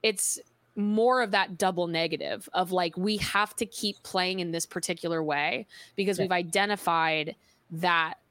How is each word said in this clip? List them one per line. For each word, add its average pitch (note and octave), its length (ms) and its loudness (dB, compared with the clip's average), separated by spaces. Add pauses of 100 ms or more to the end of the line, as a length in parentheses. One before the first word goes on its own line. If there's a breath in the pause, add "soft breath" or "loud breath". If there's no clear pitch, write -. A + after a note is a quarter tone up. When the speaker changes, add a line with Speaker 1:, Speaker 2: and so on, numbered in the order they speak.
Speaker 1:
It's - 340 0 (380)
more A3 480 4
of G3+ 80 -2
that F#3+ 260 2
double F3+ 300 2
negative D#3+ 680 -2
of, F#3 180 0
like, F3 240 0
we G#3 220 0
have G3+ 380 0
to A#3 100 -2
keep G3+ 380 -4
playing F#3 380 -2
in E3+ 100 -2
this E3 160 -2
particular E3 560 -4
way D3+ 420 -2 (300 loud breath)
because F#3+ 240 0
Speaker 2:
Yeah. F#3+ 60 2
Speaker 1:
we've F#3 80 -2
identified E3+ 1000 0 (360 soft breath)
that E3 480 0 (120)